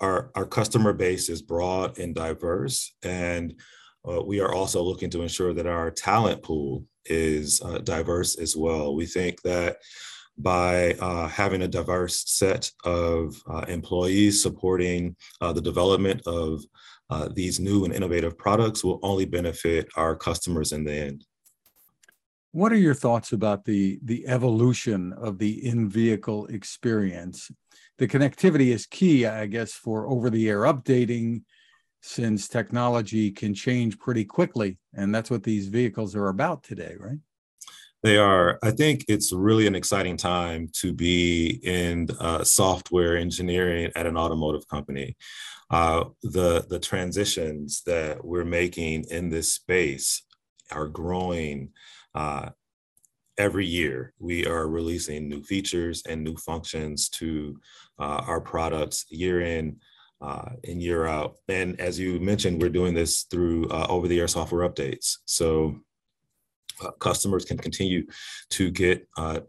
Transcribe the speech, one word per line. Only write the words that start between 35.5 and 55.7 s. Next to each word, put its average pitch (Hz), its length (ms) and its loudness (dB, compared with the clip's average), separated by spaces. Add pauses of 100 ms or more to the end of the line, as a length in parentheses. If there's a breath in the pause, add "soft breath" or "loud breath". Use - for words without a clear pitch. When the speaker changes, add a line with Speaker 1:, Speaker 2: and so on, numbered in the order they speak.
Speaker 2:
vehicles 104 480 -2
are 101 140 0
about 135 340 -2
today, 85 360 -12
right? 120 200 -10 (840 loud breath)
Speaker 1:
They 107 160 8
are. 95 440 8
I 113 80 4
think 139 380 4
it's 101 240 2
really 107 340 4
an 101 80 4
exciting 90 420 -2
time 85 580 0
to 90 180 -2
be 87 720 2
in, 87 440 0 (120)
uh, 82 240 0
software 87 720 4
engineering 87 800 0
at 82 120 -2
an 82 100 -2
automotive 80 520 -2
company. 69 480 -8 (540 loud breath)
Uh, 82 340 2 (180)
the, 87 460 2
the 87 120 -4
transitions 87 1080 -4
that 80 380 -2
we're 85 200 -2
making 85 640 -2
in 85 200 -6
this 80 240 -2
space 82 720 0 (480)
are 76 160 -6
growing, 80 840 -4 (420 loud breath)
uh, 73 360 -6 (880)
every 101 280 2
year. 73 520 -2
We 85 280 -4
are 80 200 0
releasing 80 640 -4
new 73 160 -10
features 87 640 -4